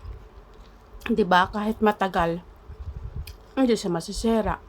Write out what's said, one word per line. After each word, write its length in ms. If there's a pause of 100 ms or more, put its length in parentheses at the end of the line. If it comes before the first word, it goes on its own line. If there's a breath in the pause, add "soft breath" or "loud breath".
(1120)
Di 160
ba? 240
Kahit 320
matagal, 560 (1200)
hindi 160
siya 160
masisira. 640 (140)